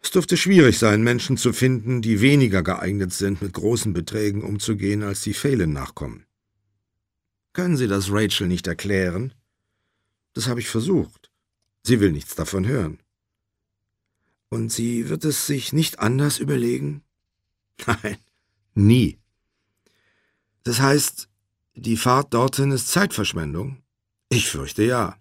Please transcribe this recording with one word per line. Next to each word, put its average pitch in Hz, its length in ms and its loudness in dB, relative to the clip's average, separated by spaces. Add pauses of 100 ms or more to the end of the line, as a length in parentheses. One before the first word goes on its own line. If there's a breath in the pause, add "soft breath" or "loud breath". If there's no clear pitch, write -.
Es - 100 -8
dürfte 175 260 2
schwierig 156 420 6
sein, 107 240 4
Menschen 120 360 0
zu 120 160 0
finden, 123 480 0
die 110 180 0
weniger 127 420 4
geeignet 92 520 -2
sind, 98 260 -2
mit 101 140 -6
großen 110 400 0
Beträgen 104 480 -2
umzugehen, 104 600 -4
als 98 200 -6
die - 100 -6
Phelan-Nachkommen." 76 960 -4 (1300)
"Können 180 240 0
Sie 123 100 2
das 98 240 0
Rachel 104 340 0
nicht 90 200 -2
erklären?" 95 680 -2 (1000)
"Das 110 120 -4
habe 120 140 -2
ich - 80 -8
versucht. 123 640 -2 (520)
Sie 120 180 4
will 98 120 4
nichts 73 220 -8
davon 90 320 -4
hören." 98 320 -4 (1500)
"Und 113 200 -4
sie 117 380 -4
wird 156 160 -6
es 147 220 -2
sich 135 260 -4
nicht 160 280 0
anders 131 380 0
überlegen?" 135 640 -2 (760)
<laughs> - 80 -10
"Nein, 104 320 -4 (560)
nie." 104 440 4 (1500)
"Das 120 160 -2
heißt, 139 500 2 (440)
die 113 220 -2
Fahrt 127 380 2
dorthin 135 380 2
ist 127 160 -4
Zeitverschwendung?" 104 960 -4 (460)
"Ich 117 220 0
fürchte 71 320 -4
ja. 113 380 0